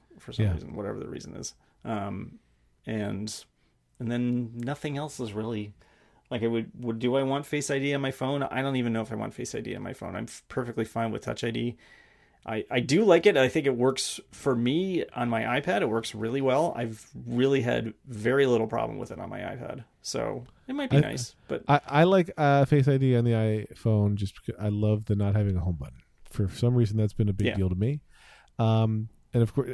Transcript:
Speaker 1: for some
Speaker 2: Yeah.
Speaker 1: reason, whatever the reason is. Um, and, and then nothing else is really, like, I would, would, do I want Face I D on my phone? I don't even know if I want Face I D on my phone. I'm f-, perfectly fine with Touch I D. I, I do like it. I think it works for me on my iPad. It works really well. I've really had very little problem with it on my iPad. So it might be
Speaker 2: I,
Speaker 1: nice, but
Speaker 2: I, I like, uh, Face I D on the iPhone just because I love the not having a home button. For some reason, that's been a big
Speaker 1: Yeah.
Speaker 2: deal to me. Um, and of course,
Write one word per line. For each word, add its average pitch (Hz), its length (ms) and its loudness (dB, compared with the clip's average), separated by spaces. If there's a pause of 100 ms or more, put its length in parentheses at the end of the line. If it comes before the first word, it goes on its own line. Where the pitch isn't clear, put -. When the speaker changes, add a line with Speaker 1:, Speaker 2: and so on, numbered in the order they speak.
(180)
Speaker 1:
for - 140 -18
some 113 140 0
Speaker 2:
Yeah. 92 80 2
Speaker 1:
reason, - 200 -8
whatever 101 240 -8
the - 100 -10
reason - 280 -12
is. - 180 -12 (300)
Um, 101 540 -8 (480)
and, 104 580 -6 (540)
and 117 120 -6
then 123 460 -2
nothing 139 400 -6
else 143 240 -8
is 110 120 -8
really, 107 420 -6 (560)
like, 120 120 -4
I 117 60 2
would, 117 220 -2 (120)
would, 113 160 -4
do 123 180 0
I 139 60 2
want 135 240 -2
Face 147 240 -4
I 139 80 0
D 139 160 0
on 139 60 0
my 135 100 -2
phone? 139 320 -2
I 131 200 -4
don't 135 140 -2
even 120 160 0
know 113 100 -2
if 110 100 -8
I 110 40 -6
want 107 180 -8
Face 113 200 -10
I 113 60 -8
D 110 160 -8
on 104 60 -10
my 95 100 -8
phone. 90 240 -10
I'm 110 80 -6
f-, - 240 -14
perfectly 120 360 -4
fine 113 280 -4
with 107 100 -6
Touch 113 220 -6
I 117 60 -2
D. 117 260 -4 (680)
I, 110 260 -6
I 131 80 0
do 135 260 2
like 175 220 8
it. 196 100 6
I 131 120 6
think 139 180 0
it 131 100 2
works 127 440 0 (100)
for - 240 0
me 156 500 0 (120)
on 120 120 -2
my 113 140 0 (180)
iPad. 185 220 0
It 143 60 2
works 113 260 -2
really 113 260 -2
well. 135 360 2
I've 113 280 -6 (220)
really 127 360 4
had 120 300 0 (140)
very 127 400 2
little 113 220 4
problem 110 300 -4
with 101 120 -10
it - 80 -12
on 95 100 -10
my 101 120 -10
iPad. 95 420 -10 (200)
So 120 420 -6 (240)
it 262 80 -6
might 285 140 -4
be 139 80 6
Speaker 2:
I, - 20 8
Speaker 1:
nice, 135 340 -2 (140)
but - 180 -6
Speaker 2:
I, 143 220 4
I 147 160 6
like, 185 320 4
uh, 143 280 4
Face 135 220 4
I 139 120 4
D 131 180 4
on 120 80 4
the 120 80 4
iPhone 107 840 2
just 101 200 -4
because - 280 -10
I 107 60 0
love 107 380 2
the 104 100 2
not 101 180 2
having 101 220 2
a 87 40 0
home 85 180 -2
button. - 200 -12 (320)
For 101 180 -2
some 120 260 0
reason, 110 220 4
that's 107 180 0
been 107 140 2
a 101 40 2
big 98 160 0
Speaker 1:
Yeah. - 80 -2
Speaker 2:
deal 95 120 2
to 90 60 0
me. 120 260 0 (600)
Um, 110 480 2 (260)
and 120 80 6
of 110 100 0
course, 131 220 -2